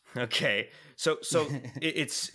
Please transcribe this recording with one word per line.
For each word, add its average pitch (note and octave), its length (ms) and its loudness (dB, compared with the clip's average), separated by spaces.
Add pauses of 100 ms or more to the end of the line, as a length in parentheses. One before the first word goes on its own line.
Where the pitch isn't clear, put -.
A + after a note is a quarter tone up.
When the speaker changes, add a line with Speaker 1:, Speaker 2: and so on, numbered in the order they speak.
(180)
Speaker 1:
Okay. A2+ 520 2 (260)
So, - 260 2
so D#3 260 2
Speaker 2:
<laughs> C3 340 -6
Speaker 1:
it, D#3+ 160 0
it's - 360 -2